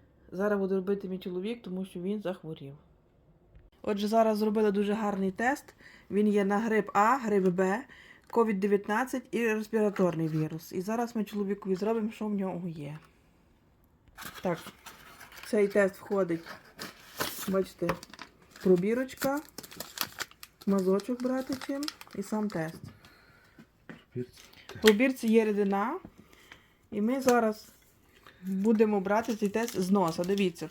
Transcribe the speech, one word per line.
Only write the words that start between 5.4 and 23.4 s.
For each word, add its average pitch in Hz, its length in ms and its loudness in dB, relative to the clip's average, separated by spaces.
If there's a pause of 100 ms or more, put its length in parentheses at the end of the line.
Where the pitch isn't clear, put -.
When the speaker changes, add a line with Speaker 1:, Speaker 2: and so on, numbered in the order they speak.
Speaker 1:
Він 208 180 2
є 202 160 4
на 202 140 2
грип 214 360 0
А, 220 240 6
грип 208 260 2
Б, 190 400 2 (460)
ковід 220 300 2
дев'ятнадцять 208 680 0
і 233 160 0
респіраторний 202 840 0
вірус. 156 440 -4
І 190 80 -4
зараз 226 360 -4
ми 214 80 0
чоловікові 196 500 -2
зробимо, 214 380 -2
що 214 140 -6
в 208 80 -2
нього 185 340 -4
є. 151 300 -10 (1400)
Так, 175 160 -2 (720)
в - 200 -14
цей 208 180 4
тест 196 280 4
входить, 170 440 -2 (1080)
бачите, 190 400 -2 (720)
пробірочка, 240 800 2 (1300)
мазочок 196 560 0
брати 262 320 -2 (120)
чим 285 160 -6 (320)
і 196 80 -8
сам 214 260 -4
тест. 165 280 -6 (1400)